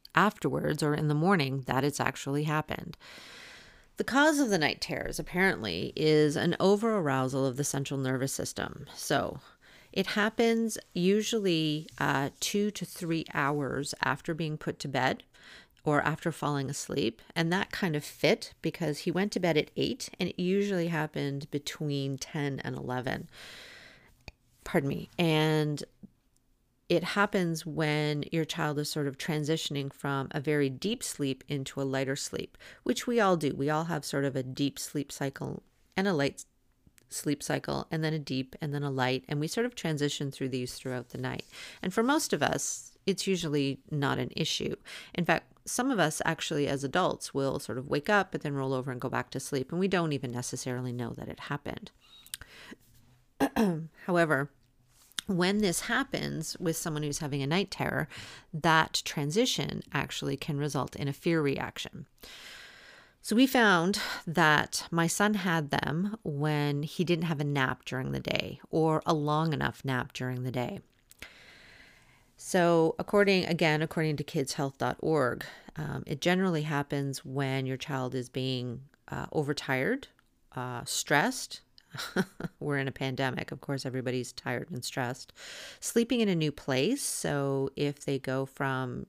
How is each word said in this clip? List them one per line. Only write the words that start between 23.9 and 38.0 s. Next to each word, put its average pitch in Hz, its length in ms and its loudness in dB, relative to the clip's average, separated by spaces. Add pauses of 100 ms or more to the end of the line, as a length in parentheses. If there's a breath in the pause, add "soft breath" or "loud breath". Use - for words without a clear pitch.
Pardon 139 280 0
me. - 180 -6 (100)
And 156 640 2 (1080)
it 175 120 4
happens 180 640 0
when 151 640 0
your 165 140 0
child 151 340 -2
is 147 120 -2
sort 147 160 -2
of 139 100 -4
transitioning 147 760 -2
from 139 420 -4
a 156 80 -4
very 147 280 2
deep 190 340 -4
sleep 135 460 -4
into 139 320 -4
a - 20 -2
lighter 135 340 0
sleep, - 420 -8 (240 loud breath)
which - 240 0
we 240 120 2
all 190 200 6
do. 143 180 0
We 139 140 0
all 156 140 2
have 165 200 -2
sort 139 220 0
of 135 100 -2
a 131 60 0
deep 131 360 -2
sleep - 320 -6
cycle 143 520 -6 (340)
and 190 100 2
a 202 60 4
light 139 220 2
s-, - 120 -16 (600)
sleep - 340 -2
cycle, 139 480 -2
and 156 140 0